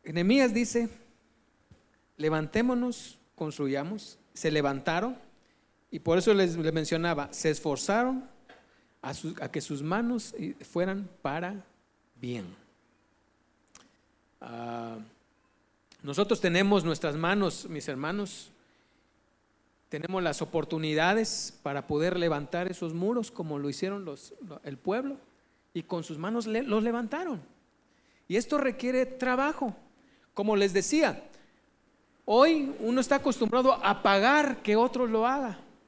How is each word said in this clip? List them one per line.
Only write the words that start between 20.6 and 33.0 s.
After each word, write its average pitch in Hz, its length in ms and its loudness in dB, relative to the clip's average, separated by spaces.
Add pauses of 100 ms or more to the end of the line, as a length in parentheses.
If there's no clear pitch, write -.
para 139 240 -6
poder 165 300 0
levantar 170 540 0
esos 170 240 -6
muros 208 380 0
como 151 260 -6
lo 143 100 -2
hicieron 190 360 -4
los, 143 300 -12 (120)
lo-, 151 160 -16
el 139 140 -10
pueblo, 262 400 -2 (580)
y 165 80 -4
con 170 220 -6
sus 156 140 -10
manos 220 280 -2
le-, 220 160 -2
los 220 220 2
levantaron. 233 580 -4 (840)
Y 180 80 0
esto 294 220 2
requiere 254 480 0
trabajo. 254 680 -2 (600)
Como 208 200 2
les 196 200 4
decía, 202 500 2 (1040)
hoy 277 540 4
uno 240 200 2